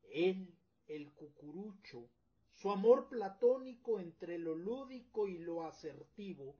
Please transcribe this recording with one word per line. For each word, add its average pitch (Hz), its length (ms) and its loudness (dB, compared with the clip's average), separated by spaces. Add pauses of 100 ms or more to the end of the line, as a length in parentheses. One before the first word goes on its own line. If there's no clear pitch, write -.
Él, 185 520 0 (300)
el 147 260 -10
cucurucho, 151 960 -14 (440)
su - 180 -2
amor 226 400 8
platónico 240 920 0
entre 170 380 -8
lo 165 160 -2
lúdico 233 720 -4
y 180 80 -6
lo 170 280 -6
asertivo 151 960 -12